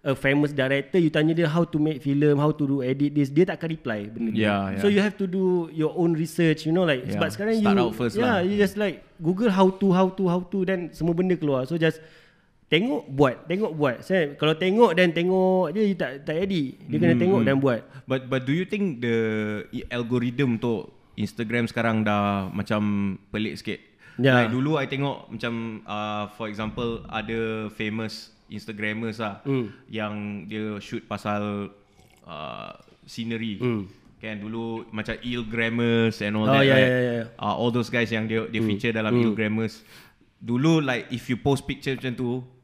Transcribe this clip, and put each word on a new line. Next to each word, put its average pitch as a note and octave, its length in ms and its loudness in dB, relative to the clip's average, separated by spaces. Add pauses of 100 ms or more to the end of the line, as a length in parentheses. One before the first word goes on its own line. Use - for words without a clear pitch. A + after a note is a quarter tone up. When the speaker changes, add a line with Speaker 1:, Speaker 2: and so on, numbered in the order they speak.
Speaker 1:
a C#3 80 0
famous C#3+ 400 2
director, C#3 480 0
you D#3+ 80 4
tanya D#3 240 2
dia D#3+ 160 2
how E3+ 160 2
to D#3 160 -2
make D3+ 180 0
film, C#3+ 380 4
how D3 160 2
to D3 100 -2
do C#3 160 2
edit C3+ 320 0
this, C#3+ 180 2
dia D3 140 4
tak F#3 140 2
akan E3 160 -6
reply A2+ 340 -4
benda A2+ 220 -4
ni. G#2+ 100 0
Speaker 2:
Yeah, G2 380 2
Speaker 1:
So G3+ 100 0
Speaker 2:
yeah. G#3 60 6
Speaker 1:
you G3+ 80 4
have G3+ 160 0
to G3 80 -2
do F#3 200 0 (280)
your D#3 200 0
own E3+ 200 2
research, D#3+ 500 2
you D#3 80 -2
know, F3+ 140 4
like, C3+ 180 2
Speaker 2:
Yeah. - 140 -4
Speaker 1:
sebab D#3+ 140 0
sekarang G#3+ 260 -2
Speaker 2:
Start G3+ 160 4
Speaker 1:
you, G3 80 4
Speaker 2:
out A#3 140 2
first A#2+ 200 -2
Speaker 1:
yeah, A3+ 160 0
Speaker 2:
lah. G#3+ 100 2
Speaker 1:
you F#3+ 140 0
just, G3+ 220 2
like, G3+ 240 -2 (160)
Google F#3 320 0
how F#3+ 240 6
to, G3 180 0
how F#3 220 4
to, G3 140 -6
how F3 180 0
to, G3+ 180 -4
then F3+ 300 -2
semua E3 200 0
benda F3+ 220 2
keluar. C#3+ 300 0
So E3 100 -4
just D#3+ 300 0 (600)
tengok, A#3 420 0
buat, C3+ 380 2
tengok, F3+ 260 -2
buat. C#3+ 280 0
Saya, D#3+ 340 0
kalau D3+ 180 2
tengok F#3 400 4
dan F3+ 180 4
tengok F#3 600 2
je, G#3+ 120 0
you G3 120 4
tak, C#3 280 -6
tak D#3 160 -4
edit. F3+ 460 -2
Dia - 140 -4
kena - 160 6
Speaker 2:
Hmm, A#2+ 80 2
Speaker 1:
tengok F#3+ 180 4
Speaker 2:
hmm. A2+ 80 2
Speaker 1:
dan C#3 100 4
buat. C3 220 2 (240)
Speaker 2:
But, C3 220 -2
but B2+ 180 -2
do C3+ 80 0
you F3 120 0
think F#3+ 360 -2
the A#2 160 0 (540)
i-, - 180 -8
algorithm A#2+ 720 0
untuk A#2 300 -4 (240)
Instagram A#2 500 -2
sekarang A2+ 380 0
dah G2+ 480 0
macam G#2 320 -2 (480)
pelik G#2+ 260 -6
sikit? - 240 -10 (360)
Speaker 1:
Ya. B2+ 200 4
Speaker 2:
Like, A#2 160 4
dulu C#3+ 240 0
I C3+ 80 0
tengok C#3 440 -4
macam, A#2 240 -6 (300)
uh, G#2 520 -6
for A2+ 120 -8
example, A2 600 -6
ada A2+ 340 -4 (300)
famous A2 600 -6 (140)
Instagrammers G#2+ 760 -6
lah G2+ 240 -6
Speaker 1:
Hmm. B2+ 300 -2 (160)
Speaker 2:
yang G#2+ 240 -6 (320)
dia G#2+ 340 -6
shoot A2+ 240 -10
pasal, G#2 680 -4 (520)
uh, B1+ 480 -12 (320)
scenery. A2+ 540 -6
Speaker 1:
Hmm. A2 300 -2 (300)
Speaker 2:
Kan, G#2+ 220 -10
dulu A2+ 500 -8
macam G#2+ 300 -6
Ilgrammers A#2 1040 0
and G#2 140 -2
all G#2+ 100 0
Speaker 1:
Oh, C3 80 4
Speaker 2:
that, C#3 100 6
Speaker 1:
ya, C3+ 100 6
Speaker 2:
right? C3 120 8
Speaker 1:
ya, B2+ 60 4
ya, B2 240 2
ya. A#2 100 -4 (120)
Speaker 2:
Uh, G#2 180 -2
all A#2 160 2
those A#2 180 0
guys A#2 200 0
yang A2 160 -2
dia, A2 220 -2
dia A#2 120 -4
Speaker 1:
Hmm. A2 100 2
Speaker 2:
feature G#2+ 220 0
dalam A2 220 0
Speaker 1:
Hmm. A#2+ 120 4
Speaker 2:
Ilgrammers. A2 580 -2 (540)
Dulu, C#3+ 440 2
like, B2+ 280 -2
if A#2+ 180 -8
you B2 100 0
post C3+ 280 0
picture C3+ 300 -6
macam B2 200 -6
tu A#2+ 160 -4 (340)